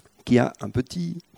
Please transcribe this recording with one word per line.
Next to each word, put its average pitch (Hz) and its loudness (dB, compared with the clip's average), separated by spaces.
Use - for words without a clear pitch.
qui 120 8
a - 2
un 101 -8
petit 170 -4